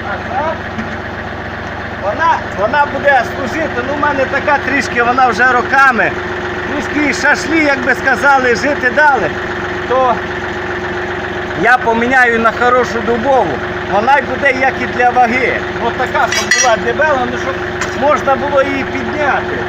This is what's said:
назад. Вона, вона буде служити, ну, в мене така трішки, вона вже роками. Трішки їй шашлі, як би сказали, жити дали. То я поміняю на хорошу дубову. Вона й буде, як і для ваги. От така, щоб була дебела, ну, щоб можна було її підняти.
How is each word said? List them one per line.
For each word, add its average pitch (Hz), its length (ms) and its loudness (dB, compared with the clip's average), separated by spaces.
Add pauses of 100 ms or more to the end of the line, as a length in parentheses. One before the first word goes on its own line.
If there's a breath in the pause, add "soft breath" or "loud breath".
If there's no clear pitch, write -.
назад. 294 520 -4 (1500)
Вона, 277 340 2 (220)
вона 285 320 2
буде 269 300 2 (140)
служити, 269 520 -4
ну, 285 60 -2
в 294 60 -4
мене 277 240 0
така 277 340 0
трішки, 254 440 -2
вона 247 260 4
вже 240 240 4
роками. 247 580 4 (640)
Трішки 294 340 -2
їй 254 80 0
шашлі, 294 500 2
як 277 200 2
би 262 100 2
сказали, 262 600 2
жити 254 420 0
дали. 262 340 4 (580)
То 247 260 2 (1500)
я 240 160 4
поміняю 233 600 2
на 226 140 2
хорошу 240 540 2
дубову. 233 480 2 (380)
Вона 240 260 4
й 254 40 0
буде, 262 380 0
як 262 120 2 (100)
і - 40 -2 (120)
для 247 120 4
ваги. 247 420 2 (340)
От - 100 -2
така, 302 360 0
щоб - 300 0
була 233 140 4
дебела, 254 560 0
ну, - 60 -4
щоб 180 160 -4 (460)
можна 269 340 2
було 277 280 0
її 277 220 -2
підняти. 185 720 -2 (120)